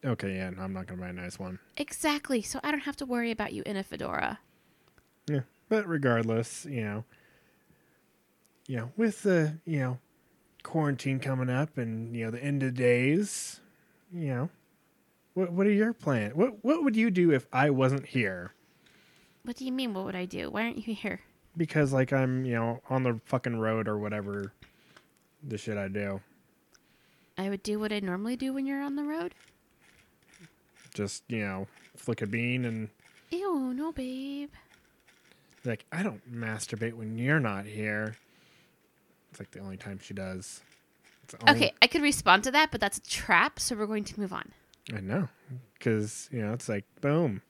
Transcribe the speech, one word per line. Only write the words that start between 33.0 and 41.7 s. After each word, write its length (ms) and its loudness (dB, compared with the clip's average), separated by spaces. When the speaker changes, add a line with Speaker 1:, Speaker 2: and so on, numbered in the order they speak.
Speaker 2:
Ew, 460 -2
no, 160 -4
babe. 600 -8
Speaker 1:
like, 260 -4
"I 100 -4
don't 320 -6
masturbate 600 -4
when 240 -6
you're 240 4
not 240 0
here." 500 -4
It's, 80 -20
like, 120 -14
the 80 -18
only 160 -10
time 240 -10
she 140 -16
does. 480 -10
It's 100 -16
the 160 6
only 160 8
Speaker 2:
Okay, 160 0